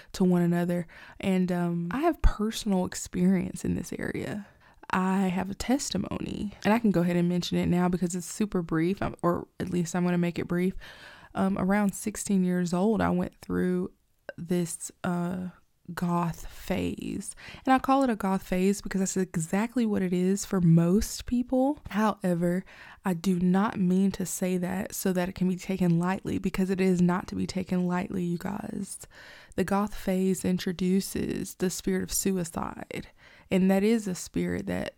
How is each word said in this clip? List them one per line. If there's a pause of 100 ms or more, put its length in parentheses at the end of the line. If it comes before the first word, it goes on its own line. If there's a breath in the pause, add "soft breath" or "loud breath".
(140 loud breath)
to
one
another. (320 loud breath)
And,
um,
I
have
personal
experience
in
this
area. (440 soft breath)
I
have
a
testimony, (120)
and
I
can
go
ahead
and
mention
it
now
because
it's
super
brief,
um,
or (120)
at
least
I'm
gonna
make
it
brief. (600 loud breath)
Um,
around
sixteen
years
old,
I
went
through (440)
this, (100)
uh, (460)
goth
phase. (300 loud breath)
And
I
call
it
a
goth
phase
because
that's
exactly
what
it
is
for
most
people. (100)
However, (400 loud breath)
I
do
not
mean
to
say
that
so
that
it
can
be
taken
lightly,
because
it
is
not
to
be
taken
lightly,
you
guys. (560 loud breath)
The
goth
phase
introduces
the
spirit
of
suicide, (420 loud breath)
and
that
is
a
spirit
that